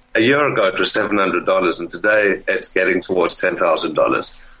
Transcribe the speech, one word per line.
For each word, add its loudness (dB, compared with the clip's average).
a 2
year 2
ago 0
it 0
was 0
seven 0
hundred 0
dollars, 0
and -8
today 0
it's -2
getting 0
towards 0
ten -2
thousand 0
dollars, 0